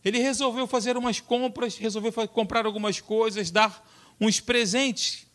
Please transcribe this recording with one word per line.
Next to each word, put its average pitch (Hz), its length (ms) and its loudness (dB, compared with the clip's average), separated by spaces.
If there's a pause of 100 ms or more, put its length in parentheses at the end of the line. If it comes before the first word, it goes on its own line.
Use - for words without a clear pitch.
ele 208 140 0
resolveu 254 480 0
fazer 247 320 0
umas 240 220 0
compras, 247 580 -2
resolveu 214 340 -2
fa-, 220 160 -2
comprar 220 380 0
algumas 208 340 -2
coisas, 214 520 -2
dar 214 360 2 (320)
uns 208 200 2
presentes 240 960 0